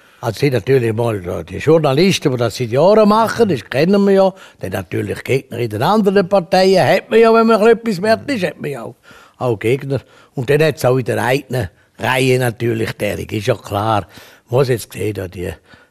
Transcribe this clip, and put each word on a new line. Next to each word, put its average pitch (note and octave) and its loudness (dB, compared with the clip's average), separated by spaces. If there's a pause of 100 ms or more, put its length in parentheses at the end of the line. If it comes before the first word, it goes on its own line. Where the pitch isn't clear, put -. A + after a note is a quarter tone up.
(200)
also A#2 -6
sind C#3 0
natürlich A#2+ 0
mal A2 -2
da F2+ -8
die F#2 -12
Journalisten, D#3 2
die B2+ -4
das A#2 -2
seit A#2+ -6
Jahren G3+ 4
machen, A3 2
das C3+ -2
kennen F#3 0
wir G3 4
ja. F#3+ 4 (260)
Dann G2 -8
natürlich G2 -6
Gegner B2 -4
in A#2+ -4
den G#2 -4
anderen G3 2
Parteien, F#3+ 2
hat F3 0
man A3+ 4
ja, A3+ 6
wenn A3+ 4
man A3 4
etwas A3+ 2
wert A3 0
ist, A#3+ -2
hat D#3 -6
man D3 -8
ja B2 -10
auch, A#2+ -14 (420)
auch B2 -2
Gegner. C3+ -2 (320)
Und B2+ -6
dann D3 4
hat's D#3 -2
auch B2+ 2
in B2+ -2
der G#2+ -2
eigenen B2 -2 (300)
Reihe B2+ 0
natürlich A#2 -4
derig, F2+ -6
ist G#2 -6
ja B2+ 2
klar. G2+ -2 (420)
Man A#2+ 0
muss C#3 2
jetzt A#2 -4
sehen, G#2 -6
da G2 -10
die, F2+ -10 (400)